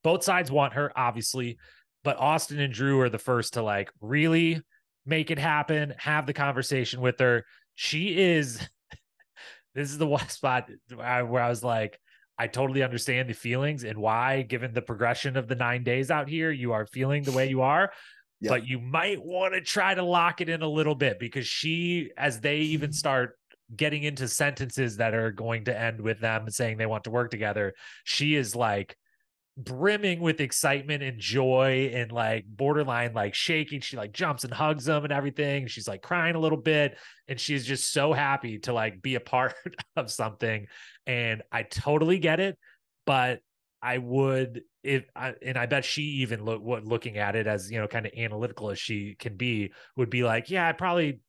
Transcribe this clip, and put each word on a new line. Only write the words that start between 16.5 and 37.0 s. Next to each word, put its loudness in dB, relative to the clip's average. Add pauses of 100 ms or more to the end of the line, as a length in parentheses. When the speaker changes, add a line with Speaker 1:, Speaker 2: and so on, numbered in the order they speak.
Speaker 1:
you -2
are 0
feeling 0
the 0
way 4
you 2
are, 4 (500)
Speaker 2:
Yep. -2
Speaker 1:
but 0
you -4
might -2
wanna -2
try 2
to 0
lock 4
it -2
in -2
a 0
little 2
bit," 2
because -6
she, -2
as -2
they 2
even 0
start 0 (380)
getting 0
into -2
sentences 0
that 2
are 2
going -4
to 0
end -2
with -2
them -2
saying -2
they 0
want -2
to -8
work 0
together, -2 (320)
she 0
is, 0
like, 0 (640)
brimming 0
with 2
excitement 0
and -6
joy 4
and, -2
like, 0
borderline, 0
like, -2
shaking. -2
She, -8
like, -8
jumps -2
and -8
hugs 0
him 2
and -2
everything. -2
She's, -10
like, -8
crying 0
a 0
little 4
bit, 4 (300)